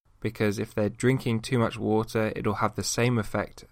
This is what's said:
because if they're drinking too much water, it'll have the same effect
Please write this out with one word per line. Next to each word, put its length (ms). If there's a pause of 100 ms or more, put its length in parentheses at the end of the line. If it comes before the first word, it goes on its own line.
(200)
because 380
if 160
they're 160
drinking 500
too 180
much 200
water, 580
it'll 180
have 200
the 100
same 340
effect 540